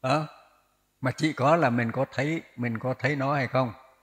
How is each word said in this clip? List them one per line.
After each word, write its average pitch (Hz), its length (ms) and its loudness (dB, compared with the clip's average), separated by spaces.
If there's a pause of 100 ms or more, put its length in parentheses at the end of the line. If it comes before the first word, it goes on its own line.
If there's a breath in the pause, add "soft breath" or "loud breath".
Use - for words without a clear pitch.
Đó. 147 260 0 (720)
Mà 131 100 0
chỉ 151 220 -2
có 139 220 4
là 156 140 4
mình 117 220 0
có 127 220 -2
thấy, 156 280 -2 (140)
mình 120 240 -4
có 127 200 -4
thấy 143 160 0
nó 139 200 0
hay 135 120 0
không. 123 260 0 (300)